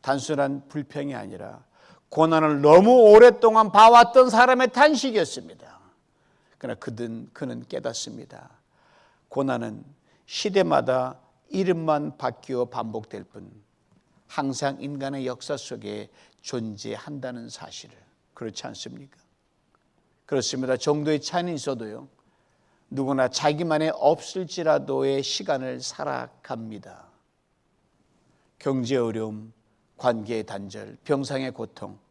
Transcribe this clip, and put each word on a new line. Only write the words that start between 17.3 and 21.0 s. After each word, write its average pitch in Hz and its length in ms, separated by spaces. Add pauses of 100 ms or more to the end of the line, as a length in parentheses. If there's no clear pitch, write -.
사실을. - 480 (380)
그렇지 - 340
않습니까? - 500 (1080)
그렇습니다. 131 500
정도의 147 440